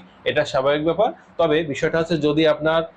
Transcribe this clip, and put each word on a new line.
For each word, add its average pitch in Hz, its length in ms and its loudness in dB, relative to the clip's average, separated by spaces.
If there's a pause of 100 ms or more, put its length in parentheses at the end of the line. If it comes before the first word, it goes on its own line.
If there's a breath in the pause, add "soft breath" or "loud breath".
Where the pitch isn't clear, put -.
(260 loud breath)
এটা 147 200 0
স্বাভাবিক 143 380 0
ব্যাপার। 175 300 0 (240 loud breath)
তবে 165 260 2
বিষয়টা 156 360 -2
হচ্ছে, 165 180 -2
যদি 151 300 2
আপনার 160 360 0 (140)